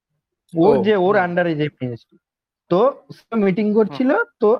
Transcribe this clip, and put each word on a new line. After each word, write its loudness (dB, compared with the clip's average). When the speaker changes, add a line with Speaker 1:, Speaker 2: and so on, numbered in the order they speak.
Speaker 1:
ওর 2
Speaker 2:
ও। 0
Speaker 1:
যে, 0
ওর 0
Speaker 3:
হুম। 0
Speaker 1:
আন্ডারে -2
যে -4
মিনিস্ট্রি, -12
তো 4
সে -12
মিটিং 0
করছিল। 0
Speaker 3:
হুম। 0
Speaker 1:
তো 2